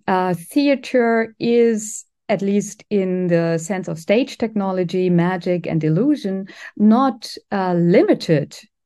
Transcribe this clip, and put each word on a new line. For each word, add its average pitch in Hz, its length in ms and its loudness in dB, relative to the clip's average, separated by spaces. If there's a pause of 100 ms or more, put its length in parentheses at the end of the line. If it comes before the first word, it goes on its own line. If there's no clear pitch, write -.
uh, 185 260 0
theater 233 1080 0
is, 233 640 0 (240)
at 196 120 0
least 202 480 -2
in 185 380 -2
the 165 320 0
sense 180 280 -6
of 165 120 -8
stage 240 380 0
technology, 190 720 -2
magic, 175 580 0
and 160 160 -2
illusion, 190 640 0 (300)
not, 233 580 2 (160)
uh, 185 220 -2
limited 175 840 2 (280)